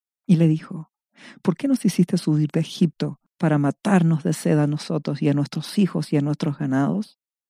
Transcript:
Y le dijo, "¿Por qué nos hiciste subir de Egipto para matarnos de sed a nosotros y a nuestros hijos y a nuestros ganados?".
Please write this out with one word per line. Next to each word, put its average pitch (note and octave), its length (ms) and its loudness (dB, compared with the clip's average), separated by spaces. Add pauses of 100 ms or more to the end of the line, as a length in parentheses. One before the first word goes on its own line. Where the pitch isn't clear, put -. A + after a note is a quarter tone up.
(260)
Y F3 100 6
le E3 120 4
dijo, D#3 440 -4 (500)
"¿Por F3+ 140 0
qué - 100 -6
nos C4+ 180 0
hiciste F3+ 340 2
subir D3+ 320 0
de D#3+ 100 -2
Egipto D#3 580 -4 (200)
para D3+ 180 2
matarnos E3 640 2
de E3 120 -2
sed D#3+ 240 0
a D3 80 2
nosotros D3+ 560 -4
y D3+ 60 2
a C#3+ 60 2
nuestros D3 440 -4
hijos F3 340 0
y D#3 60 2
a - 20 4
nuestros D3 380 -2
ganados?". C#3+ 600 -2 (320)